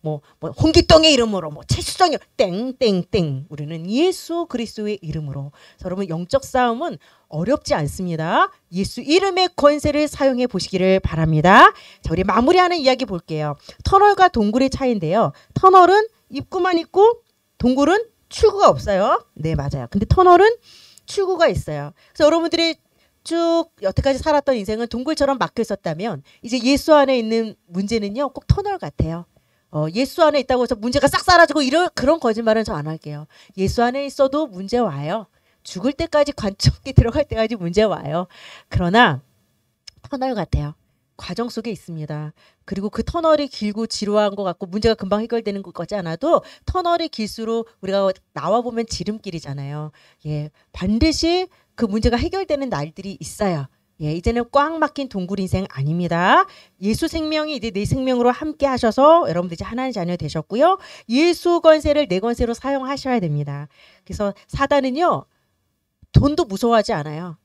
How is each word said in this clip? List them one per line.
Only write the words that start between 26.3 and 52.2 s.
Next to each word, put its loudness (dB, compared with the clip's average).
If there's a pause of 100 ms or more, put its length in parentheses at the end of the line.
이제 -4
예수 2
안에 4
있는 -2 (120)
문제는요, -4
꼭 -16
터널 0
같아요. -6 (440)
어, -4
예수 0
안에 4
있다고 0
해서 -2
문제가 -2
싹 0
사라지고 6
이런, 2
그런 0
거짓말은 0
저 -6
안 -6
할게요. -12 (300)
예수 0
안에 -2
있어도 0
문제 -6
와요. -2 (360)
죽을 -4
때까지 0
관청에 -2
<laughs> 2
들어갈 4
때까지 -2
문제 0
와요. -2 (420)
그러나 2 (840)
터널 -6
같아요. -4 (440)
과정 -8
속에 -10
있습니다. -10 (320)
그리고 -8
그 -6
터널이 0
길고 -6
지루한 -2
것 -8
같고 -6
문제가 0
금방 -2
해결되는 -6
것 -18
같지 -8
않아도 -2 (220)
터널이 -2
길수록 -6 (140)
우리가 0 (220)
나와보면 -2
지름길이잖아요. -10 (360)
예, -6 (220)
반드시 0 (280)
그 -2
문제가 0
해결되는 -4